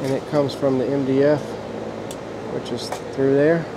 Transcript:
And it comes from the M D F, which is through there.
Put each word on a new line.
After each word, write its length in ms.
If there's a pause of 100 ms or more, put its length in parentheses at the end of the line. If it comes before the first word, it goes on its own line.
And 100
it 180
comes 240
from 260
the 80
M 180
D 180
F, 180 (1120)
which 180
is 180 (240)
through 220
there. 280 (140)